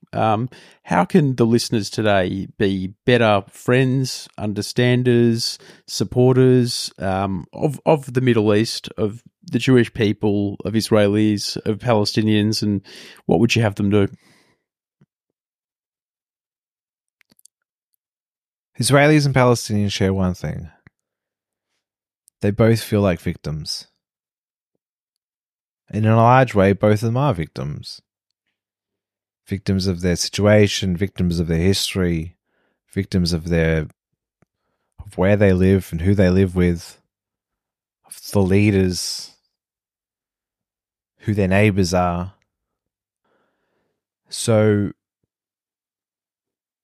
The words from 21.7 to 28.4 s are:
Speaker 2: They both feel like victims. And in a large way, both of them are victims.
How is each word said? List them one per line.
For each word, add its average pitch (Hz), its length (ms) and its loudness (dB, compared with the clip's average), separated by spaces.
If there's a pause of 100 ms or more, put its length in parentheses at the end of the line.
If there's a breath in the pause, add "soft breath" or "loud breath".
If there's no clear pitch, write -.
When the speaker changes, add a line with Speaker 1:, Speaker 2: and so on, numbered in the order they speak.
Speaker 2:
They 101 100 0
both 113 300 2
feel 104 200 -2
like 92 180 0
victims. 78 680 -10 (2000)
And 107 160 -2
in 110 60 4
a 113 40 4
large 120 400 4
way, 98 160 4
both 104 300 0
of 120 60 -4
them 113 100 -2
are 139 160 0
victims. 71 680 -10 (1500)